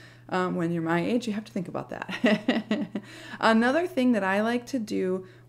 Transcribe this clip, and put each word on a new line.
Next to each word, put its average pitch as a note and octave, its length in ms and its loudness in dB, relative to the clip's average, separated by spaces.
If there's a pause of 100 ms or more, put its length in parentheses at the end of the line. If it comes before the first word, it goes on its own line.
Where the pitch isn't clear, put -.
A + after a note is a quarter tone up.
(300)
Um, F3+ 260 0
when E3+ 160 0
you're E3+ 120 -2
my E3+ 200 2
age, A#3 220 0
you G#3+ 80 -2
have G#3+ 120 -6
to - 60 -20
think F3+ 180 -4
about C3+ 200 -6
that. G#3+ 1000 0 (300)
<laughs> - 220 -16
Another A#3+ 480 4
thing B3+ 240 2
that G3+ 140 2
I G3 160 2
like A#3+ 260 -2
to C#4 100 -4
do F#3+ 480 -2 (240)